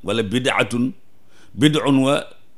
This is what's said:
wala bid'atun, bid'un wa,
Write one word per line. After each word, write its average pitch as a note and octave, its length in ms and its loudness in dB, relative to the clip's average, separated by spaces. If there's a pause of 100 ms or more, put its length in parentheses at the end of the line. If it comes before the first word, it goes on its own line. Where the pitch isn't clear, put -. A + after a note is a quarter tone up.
wala A2 220 -2
bid'atun, A#2+ 720 0 (580)
bid'un C#3+ 480 4
wa, C3+ 180 4 (420)